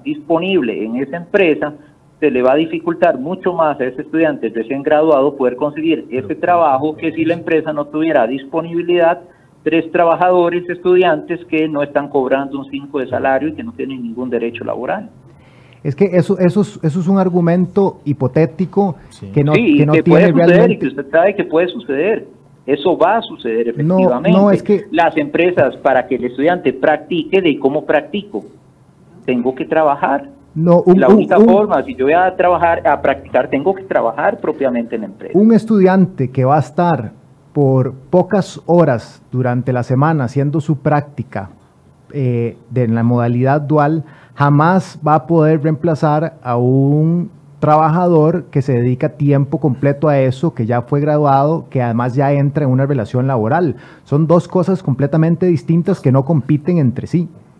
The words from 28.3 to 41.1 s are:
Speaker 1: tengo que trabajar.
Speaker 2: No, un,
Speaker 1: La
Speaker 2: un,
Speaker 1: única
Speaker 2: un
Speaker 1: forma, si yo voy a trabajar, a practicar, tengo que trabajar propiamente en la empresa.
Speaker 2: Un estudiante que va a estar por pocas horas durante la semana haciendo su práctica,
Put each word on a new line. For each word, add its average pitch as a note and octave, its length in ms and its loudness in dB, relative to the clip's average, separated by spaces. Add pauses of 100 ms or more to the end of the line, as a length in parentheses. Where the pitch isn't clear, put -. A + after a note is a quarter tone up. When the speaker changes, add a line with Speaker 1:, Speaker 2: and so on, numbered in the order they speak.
Speaker 1:
tengo B2+ 300 -2
que D#3 120 -8
trabajar. D#3+ 680 0 (240)
Speaker 2:
No, E3+ 260 4
un, F#3 180 6
Speaker 1:
La - 80 4
Speaker 2:
un, G3 60 8
Speaker 1:
única F#3 240 4
Speaker 2:
un G#3+ 80 8
Speaker 1:
forma, G3 380 2
si C3 100 -10
yo B2+ 120 -2
voy D3 80 2
a F3+ 220 2
trabajar, E3+ 520 2
a D3 160 2
practicar, - 460 -2
tengo D3 260 -2
que - 80 -14
trabajar D3+ 560 -2
propiamente B2 560 -4
en A2 60 -6
la G#2 60 -10
empresa. - 300 -4
Speaker 2:
Un A3 160 6
estudiante F#3+ 800 2
que B2+ 140 0
va C#3 100 4
a D#3 40 4
estar D#3 520 -2 (420)
por C3 400 2 (160)
pocas F3+ 560 0
horas D#3 560 0 (100)
durante B2 400 -2
la B2 120 -2
semana C#3+ 400 0
haciendo C#3+ 360 -2
su D3 200 -4
práctica, D3 720 -4 (600)